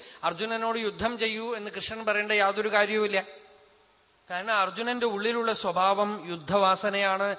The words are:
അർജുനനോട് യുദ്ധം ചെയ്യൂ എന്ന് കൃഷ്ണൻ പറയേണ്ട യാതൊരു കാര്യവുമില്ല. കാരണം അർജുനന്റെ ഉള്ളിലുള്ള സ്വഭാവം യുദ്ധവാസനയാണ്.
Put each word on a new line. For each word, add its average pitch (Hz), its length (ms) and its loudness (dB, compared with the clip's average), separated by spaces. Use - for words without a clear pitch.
അർജുനനോട് 226 560 -2
യുദ്ധം 214 400 -4
ചെയ്യൂ 226 360 -2
എന്ന് 208 160 -8
കൃഷ്ണൻ 220 340 -10
പറയേണ്ട 208 260 0
യാതൊരു 208 420 2
കാര്യവുമില്ല. 208 500 2
കാരണം 190 240 -2
അർജുനന്റെ 220 520 0
ഉള്ളിലുള്ള 226 480 0
സ്വഭാവം 196 760 0
യുദ്ധവാസനയാണ്. 190 1080 2